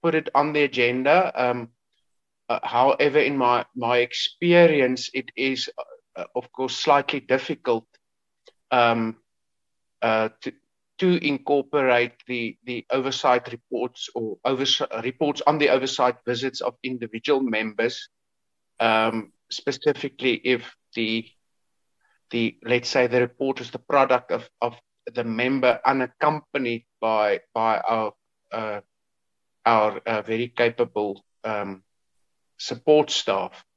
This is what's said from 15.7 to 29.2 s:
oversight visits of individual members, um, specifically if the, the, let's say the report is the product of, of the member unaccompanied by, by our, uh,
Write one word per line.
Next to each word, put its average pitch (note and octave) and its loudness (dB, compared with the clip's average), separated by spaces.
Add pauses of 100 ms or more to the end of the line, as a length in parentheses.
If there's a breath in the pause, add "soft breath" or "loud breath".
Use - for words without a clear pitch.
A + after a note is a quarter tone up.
oversight C3 0 (100)
visits B2 -4
of B2 -4
individual B2 -4
members, A2 -4 (680)
um, A2 0 (180)
specifically - -4
if A#2+ -4 (200)
the, A2+ -4 (1040)
the, A#2 -2
let's A#2+ 0
say B2+ 2
the B2 2
report C3 -2
is A#2+ -12
the B2 -12
product C3+ 0
of, A#2 -6 (120)
of A#2 -4 (400)
the A#2+ -4
member B2 0
unaccompanied C3+ -2 (160)
by, G#2+ 2 (140)
by A2+ 2
our, A2 -2 (400)
uh, G#2+ -8 (840)